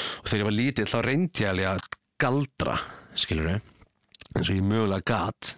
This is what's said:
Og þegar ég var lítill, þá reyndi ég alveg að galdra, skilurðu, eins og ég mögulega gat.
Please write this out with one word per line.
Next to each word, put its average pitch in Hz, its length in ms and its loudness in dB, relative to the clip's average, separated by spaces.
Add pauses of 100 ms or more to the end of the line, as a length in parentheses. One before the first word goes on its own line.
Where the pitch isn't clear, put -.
(200)
Og - 80 -6
þegar 104 160 2
ég 107 60 2
var 104 80 2
lítill, 120 340 0
þá 120 60 2 (100)
reyndi 147 380 2
ég 98 40 2
alveg 95 220 2
að - 160 -4 (320)
galdra, 131 560 0 (420)
skilurðu, 80 380 0 (760)
eins 85 160 0
og 98 80 0
ég 98 140 2
mögulega 104 420 2
gat. - 480 -2